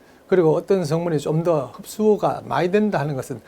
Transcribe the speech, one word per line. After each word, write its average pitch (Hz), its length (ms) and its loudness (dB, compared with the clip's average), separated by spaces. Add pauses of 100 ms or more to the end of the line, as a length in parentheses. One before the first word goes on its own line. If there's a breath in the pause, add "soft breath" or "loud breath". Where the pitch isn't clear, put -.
(300 soft breath)
그리고 160 260 4
어떤 180 300 0
성분이 165 340 -2
좀 156 240 0
더 156 240 0
흡수가 202 800 0
많이 160 260 0
된다 202 280 2
하는 143 160 -4
것은 123 320 -8